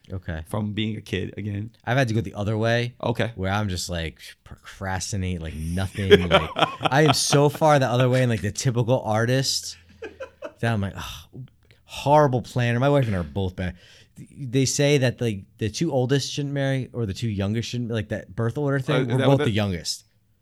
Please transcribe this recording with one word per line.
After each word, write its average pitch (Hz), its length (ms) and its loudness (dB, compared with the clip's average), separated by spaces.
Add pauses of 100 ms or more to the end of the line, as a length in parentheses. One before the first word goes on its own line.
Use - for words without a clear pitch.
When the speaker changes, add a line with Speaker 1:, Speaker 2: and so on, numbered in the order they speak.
(120)
Speaker 1:
Okay. 85 360 -8
Speaker 2:
from 107 260 -4
being 107 240 -4
a 104 40 -12
kid 95 340 -6
again. 104 360 -6 (120)
Speaker 1:
I've 123 140 0
had 135 120 2
to 107 40 0
go 110 80 2
the - 140 -6
other 104 200 -2
way. 117 460 0
Speaker 2:
Okay. 117 340 -2
Speaker 1:
Where 95 160 -2
I'm 104 180 0
just, 90 200 -6
like, 82 300 -6 (240)
procrastinate, 92 1000 -6
like, 78 140 -8
nothing. 90 760 2
Speaker 2:
<laughs> - 0 -
Speaker 1:
Like, 80 260 2
I - 500 2
am 143 80 6
so 143 360 4
far 151 300 4
the 131 80 2
other 123 200 2
way 127 140 4
and, 127 80 2
like, 110 120 0
the - 100 -2
typical 123 500 0
artist 117 760 0 (840)
that 117 140 0
I'm 104 80 0
like, 98 140 -4
"Oh, - 300 -12 (600)
horrible 139 580 4
planner." 120 360 0
My 139 100 4
wife 139 180 4
and 104 80 0
I 90 40 0
are 85 40 -2
both 90 320 -4
bad. 90 200 -6 (640)
They 135 280 0
say 143 340 2
that, 123 220 0
like, 104 240 -4 (120)
the 107 140 -2
two 165 200 -2
oldest 131 400 2
shouldn't 143 220 -4
marry 135 400 -2
or 117 140 -4
the 95 80 -2
two 117 140 -4
youngest 104 400 -2
shouldn't, 123 200 -4
like, 107 200 -4
that 95 260 -8
birth 117 240 -2
order 139 200 0
thing. 135 160 0
Speaker 2:
Oh, 127 60 4
is 127 60 -2
Speaker 1:
We're 117 100 0
Speaker 2:
that 131 80 2
Speaker 1:
both - 40 4
Speaker 2:
what 135 100 6
Speaker 1:
the 147 60 2
Speaker 2:
the 123 60 2
Speaker 1:
youngest. 98 540 -2 (360)